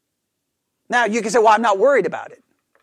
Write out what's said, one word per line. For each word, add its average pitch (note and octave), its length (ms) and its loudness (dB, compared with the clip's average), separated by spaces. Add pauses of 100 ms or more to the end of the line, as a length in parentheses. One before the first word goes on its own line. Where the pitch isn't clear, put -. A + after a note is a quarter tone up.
(880)
Now, A#3 160 0
you A3 160 -4
can G#3 100 -8
say, A#3+ 80 2
"Well, A3 100 4
I'm A3 140 2
not G#3 160 -2
worried A#3+ 260 2
about A2 260 -12
it. - 120 -20 (400)